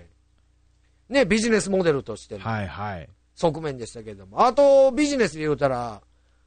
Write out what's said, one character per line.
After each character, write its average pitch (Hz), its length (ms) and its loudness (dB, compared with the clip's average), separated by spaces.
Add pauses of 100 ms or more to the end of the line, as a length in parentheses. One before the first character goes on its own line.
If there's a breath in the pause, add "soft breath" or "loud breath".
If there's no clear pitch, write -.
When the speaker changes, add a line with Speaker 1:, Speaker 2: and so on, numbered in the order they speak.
(1080)
Speaker 1:
ね、 262 160 2
ビ 202 140 2
ジ 226 100 -2
ネ 220 100 2
ス 185 100 -4
モ 190 140 0
デ 165 80 4
ル 139 120 -2
と 110 120 -12
し - 120 -18
て 107 100 -14
の 95 60 -16
Speaker 2:
は 110 180 -4
い 95 60 -6
は 98 300 -10
い。 78 120 -16 (260)
Speaker 1:
側 160 260 -2
面 143 160 -8
で 113 100 -12
し - 60 -20
た 117 100 -16
け 107 80 -16
れ 101 40 -16
ど 98 120 -20
も。 131 180 2
あ 254 80 2
と、 277 380 6
ビ 294 160 0
ジ 285 100 -2
ネ 226 100 2
ス 143 60 -6
で 156 60 -12
言 156 120 -2
う 139 60 0
た 139 100 0
ら、 120 340 -6 (460)